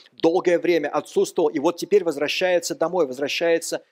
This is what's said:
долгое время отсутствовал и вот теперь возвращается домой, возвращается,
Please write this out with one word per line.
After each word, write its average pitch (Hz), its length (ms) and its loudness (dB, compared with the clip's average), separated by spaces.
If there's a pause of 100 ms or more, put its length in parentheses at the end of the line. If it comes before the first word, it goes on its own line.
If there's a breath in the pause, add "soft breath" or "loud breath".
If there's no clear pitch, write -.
(100)
долгое 170 480 2
время 156 300 0
отсутствовал 156 600 -2
и 147 100 -4
вот 170 180 0
теперь 185 260 2
возвращается 170 720 -2
домой, 165 320 0
возвращается, 147 840 -2